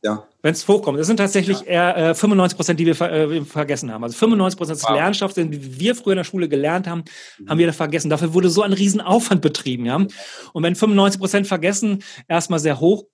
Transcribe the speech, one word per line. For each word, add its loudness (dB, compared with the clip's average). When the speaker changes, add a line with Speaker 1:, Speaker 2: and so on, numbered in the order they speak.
Speaker 1:
Ja. -2
Speaker 2:
ja. -8
Speaker 1:
Wenn's -2
hochkommt. 2
Das 0
sind 2
tatsächlich 0
Speaker 2:
Ja. -18
Speaker 1:
eher, 0
äh, 2
fünfundneunzig 2
Prozent, -2
die 2
wir 4
ver-, -2
äh, 0
vergessen -6
haben. -10
Also -8
fünfundneunzig 2
Prozent -6
des -6
Speaker 2:
Wow. 2
Speaker 1:
Lernstoffs, 0
den -6
wir 0
früher -2
in 2
der -4
Schule -4
gelernt 0
haben, -6
Speaker 2:
Mhm. -18
Speaker 1:
haben 0
wir 4
da 0
vergessen. -2
Dafür 0
wurde 4
so 2
ein 0
Riesenaufwand 2
betrieben, -2
ja. 0
Speaker 2:
Ja. 2
Speaker 1:
Und -4
wenn 0
fünfundneunzig 4
Prozent 0
vergessen -2
erstmal 0
sehr 0
hoch, 2